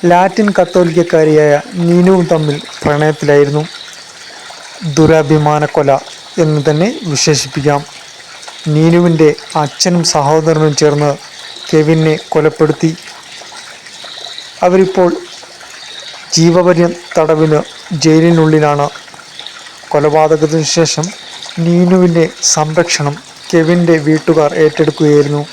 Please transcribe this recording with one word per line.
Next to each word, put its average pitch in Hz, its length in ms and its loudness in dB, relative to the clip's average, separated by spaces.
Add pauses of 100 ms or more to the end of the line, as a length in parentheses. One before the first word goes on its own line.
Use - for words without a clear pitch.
ലാറ്റിൻ 190 380 2 (100)
കത്തോലിക്കക്കാരിയായ 160 960 2 (340)
നീനുവും 180 440 4
തമ്മിൽ 151 260 -2 (240)
പ്രണയത്തിലായിരുന്നു. 147 800 0 (1300)
ദുരഭിമാന 151 720 2 (100)
കൊല 139 160 0 (520)
എന്ന് 151 240 0
തന്നെ 156 220 0 (220)
വിശേഷിപ്പിക്കാം. 143 680 -2 (920)
നീനുവിൻ്റെ 165 540 4 (340)
അച്ഛനും 175 400 -2 (100)
സഹോദരനും 156 680 0
ചേർന്ന് 147 300 2 (580)
കെവിനെ 156 460 2 (180)
കൊലപ്പെടുത്തി. 156 580 0 (1700)
അവരിപ്പോൾ 185 440 2 (1300)
ജീവപര്യന്തം 170 680 2 (140)
തടവിന് 156 440 2 (440)
ജയിലിനുള്ളിലാണ്. 156 840 2 (1040)
കൊലപാതകത്തിനു 151 760 2 (100)
ശേഷം 160 280 0 (600)
നീനുവിൻ്റെ 175 580 2 (280)
സംരക്ഷണം 156 640 -2 (340)
കെവിൻ്റെ 170 460 2 (100)
വീട്ടുകാർ 156 460 2 (120)
ഏറ്റെടുക്കുകയായിരുന്നു. 147 760 0 (120)